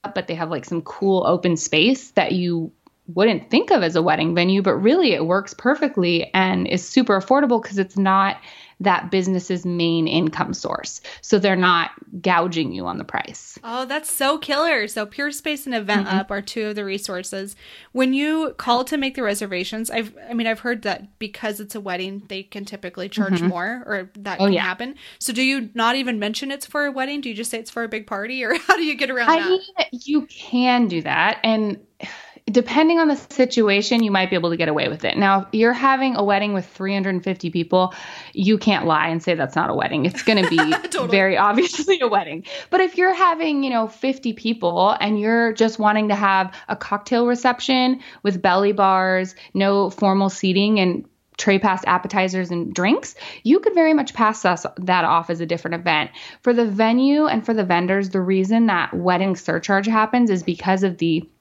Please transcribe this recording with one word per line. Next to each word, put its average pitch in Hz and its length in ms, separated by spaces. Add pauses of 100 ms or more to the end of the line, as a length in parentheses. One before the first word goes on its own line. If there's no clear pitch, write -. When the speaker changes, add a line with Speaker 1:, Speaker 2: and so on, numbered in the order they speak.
(140)
Speaker 1:
but 185 120
they 165 80
have, 165 160
like, 151 140
some 170 180
cool 190 440
open 175 300
space 190 560
that - 200
you 175 380 (440)
wouldn't 202 360
think 294 220
of 240 100
as 170 140
a 165 60
wedding 156 320
venue, 190 280
but 185 140
really 247 360
it 160 140
works 190 260
perfectly 202 840
and 185 340
is - 180
super 220 340
affordable 240 420
'cause 202 140
it's 190 220
not 190 380 (420)
that 180 320
business's 185 560
main 170 420
income 160 460
source. - 460 (200)
So - 180
they're 190 180
not 180 340 (320)
gouging 170 500
you 90 140
on 90 120
the - 60
price. - 600
Speaker 2:
Oh, 240 200
that's 294 260
so 285 280
killer. 285 500
So 214 160
Peerspace 285 600
and 247 80
EventUp 208 320
Speaker 1:
Mm-hmm. 190 260
Speaker 2:
are 202 100
two 214 260
of 208 80
the 208 80
resources. 196 680 (360)
When 262 240
you 302 420
call 247 280
to 302 120
make 269 200
the 262 80
reservations, 208 680
I've, 226 240 (160)
I - 20
mean, 233 140
I've 226 140
heard 240 220
that - 360
because 208 420
it's 208 140
a 214 60
wedding, 196 480
they 196 160
can 202 200
typically 190 440
charge 196 320
Speaker 1:
Mm-hmm. 175 80
Speaker 2:
more, 190 360
or 190 320
that 196 240
Speaker 1:
Oh, 196 40
Speaker 2:
can 202 100
Speaker 1:
yeah. 165 80
Speaker 2:
happen. 233 320 (240)
So - 140
do 240 100
you 262 320
not 233 220
even 247 240
mention 220 320
it's 277 140
for 294 200
a 277 60
wedding? 269 280
Do 269 80
you 220 60
just 226 160
say 226 80
it's 226 120
for 233 120
a 226 60
big 220 180
party, 233 380
or 359 100
<laughs> - 140
how 381 80
do 330 80
you 302 100
get 254 160
around 247 180
Speaker 1:
I 320 120
Speaker 2:
that? 381 80
Speaker 1:
mean, 370 120 (320)
you 277 340
can 247 640
do 170 140
that. 160 420
And 214 340 (720)
depending 294 480
on 320 80
the 294 80
situation, 226 880
you 214 80
might 185 180
be 190 60
able 170 160
to 170 60
get 165 120
away 151 200
with 156 160
it. - 120
Now, 196 260
if - 120
you're 226 180
having 262 440
a 208 80
wedding 202 280
with 185 140
three 190 260
hundred 190 300
fifty 180 280
people, 180 440 (380)
you 208 260
can't 208 260
lie 156 240
and 165 140
say 175 120
that's 139 200
not 151 160
a - 40
wedding. - 320
It's - 180
gonna 196 260
be 165 60
Speaker 2:
<laughs> 160 160
Totally. 349 360
Speaker 1:
very 190 280
obviously 302 640
a 254 80
wedding. 165 360 (240)
But 370 120
if 349 180
you're 370 160
having, 330 480
you 269 80
know, 226 160
fifty 262 460
people 202 580 (100)
and 208 200
you're 226 320
just 226 260
wanting 214 300
to 202 80
have 190 360 (160)
a - 60
cocktail 233 520
reception 254 720 (240)
with 185 180
belly 196 300
bars, 185 640 (180)
no 196 360
formal 196 380
seating, 196 520
and 180 240 (340)
tray 196 220
pass 190 260
appetizers 185 640
and 170 240
drinks, 226 400 (300)
you 285 160
could 427 140
very 320 200
much 285 200
pass 220 300
us, 180 220 (120)
that 180 260
off 165 260
as 170 100
a 170 60
different 170 300
event. 170 340 (320)
For 247 100
the 233 140
venue 247 600
and 220 200
for 226 80
the 214 100
vendors, 185 460
the 190 100
reason 190 460
that 175 260
wedding 180 440
surcharge 196 500
happens 226 420
is 185 140
because 190 400
of 180 160
the 165 300 (120)